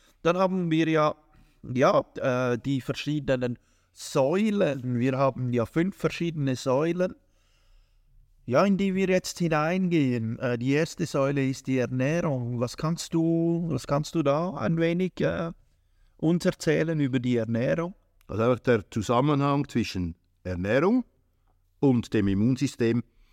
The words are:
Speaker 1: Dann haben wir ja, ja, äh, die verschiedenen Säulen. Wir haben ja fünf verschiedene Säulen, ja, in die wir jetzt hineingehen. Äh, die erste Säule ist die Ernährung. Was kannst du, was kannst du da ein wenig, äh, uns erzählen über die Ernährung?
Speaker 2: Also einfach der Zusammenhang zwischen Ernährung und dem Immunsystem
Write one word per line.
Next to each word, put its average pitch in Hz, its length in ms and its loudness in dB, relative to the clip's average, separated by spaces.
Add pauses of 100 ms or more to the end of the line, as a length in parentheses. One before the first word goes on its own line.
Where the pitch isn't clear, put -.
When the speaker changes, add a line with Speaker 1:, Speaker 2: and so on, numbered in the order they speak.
(220)
Speaker 1:
Dann 170 140 2
haben 185 340 0
wir 160 180 2
ja, 151 280 2 (460)
ja, 139 420 2 (120)
äh, 123 420 -2
die 135 220 -2
verschiedenen 131 800 -4 (340)
Säulen. 147 1080 0
Wir 131 200 0
haben 127 340 0
ja 117 140 2
fünf 180 300 -2
verschiedene 151 600 -2
Säulen, 165 580 0 (1300)
ja, 131 180 4
in 196 120 2
die 190 180 0
wir 190 140 0
jetzt 185 300 0
hineingehen. 156 1000 0
Äh, 123 200 -2
die 127 140 0
erste 156 340 0
Säule 139 420 0
ist - 180 -6
die 131 120 0
Ernährung. 127 840 -2
Was 120 160 -4
kannst - 380 -4
du, 165 540 0
was 131 180 -4
kannst 147 280 -2
du 165 80 0
da 147 320 0
ein 202 240 -2
wenig, 170 420 0
äh, 165 320 -2 (640)
uns 165 260 2
erzählen 160 560 0
über 131 180 2
die 123 180 0
Ernährung? 131 580 -2 (320)
Speaker 2:
Also 107 160 -2
einfach 120 180 2
der 113 300 0
Zusammenhang 139 800 0
zwischen 92 460 -2 (300)
Ernährung 123 600 0 (760)
und 127 340 2
dem 101 140 4
Immunsystem 117 760 0 (300)